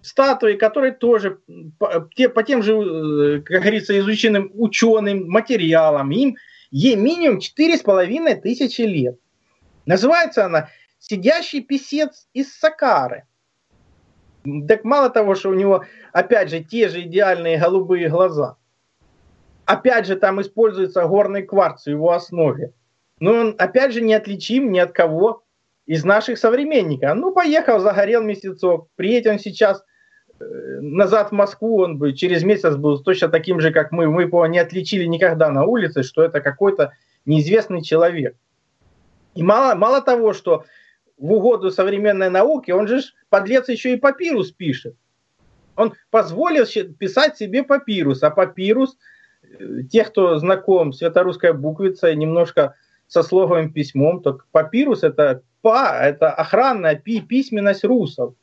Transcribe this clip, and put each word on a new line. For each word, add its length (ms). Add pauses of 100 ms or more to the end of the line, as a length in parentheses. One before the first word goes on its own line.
Статуи, 520
которые 380
тоже 460 (400)
по, 380
те, 120
по 140
тем 200
же, 120
э, 640
как 200
говорится, 380
изученным 560
ученым 720
материалам, 840
им 260 (340)
ей 260
минимум 440
четыре 360
с 60
половиной 520
тысячи 480
лет. 360 (680)
Называется 580
она 240 (300)
"Сидящий 640
писец 720
из 200
Сакары". 720 (1400)
Так 140
мало 260
того, 280
что 140
у 40
него, 300 (280)
опять 380
же, 140
те 240
же 140
идеальные 560
голубые 500
глаза, 480 (1120)
опять 400
же, 100
там 240
используется 680
горный 380
кварц 400
в 60
его 200
основе, 640 (500)
но 120
он, 220
опять 360
же, 80
неотличим 720
ни 80
от 100
кого 540 (420)
из 180
наших 340
современников. 760
Ну, 180
поехал, 460
загорел 420
месяцок, 760
приедет 380
он 40
сейчас, 460 (560)
э, 40 (360)
назад 480
в 40
Москву, 500
он 160
бы 160
через 280
месяц 320
был 240
точно 300
таким 320
же, 100
как 220
мы. 160
Мы 180
бы 120
его 80
не 120
отличили 460
никогда 460
на 140
улице, 380
что 220
это 160
какой-то 540 (300)
неизвестный 580
человек. 520 (1000)
И 80
мало, 320
мало 260
того, 300
что 320 (520)
в 160
угоду 380
современной 580
науке, 460
он 140
же 140
ж, 120 (140)
подлец, 400
еще 220
и 60
папирус 540
пишет. 460 (800)
Он 180 (160)
позволил 560
щи-, 260
писать 440
себе 260
папирус, 600
а 60
папирус, 640 (480)
э, 440
те, 140
кто 360
знаком 540
с 60
святорусской 540
буквицей, 640
немножко 580 (380)
со 100
слоговым 520
письмом, 480
так 300
папирус — 500
это 400 (180)
па, 420
это 280
охранная 640
пи-, 240
письменность 640
русов. 580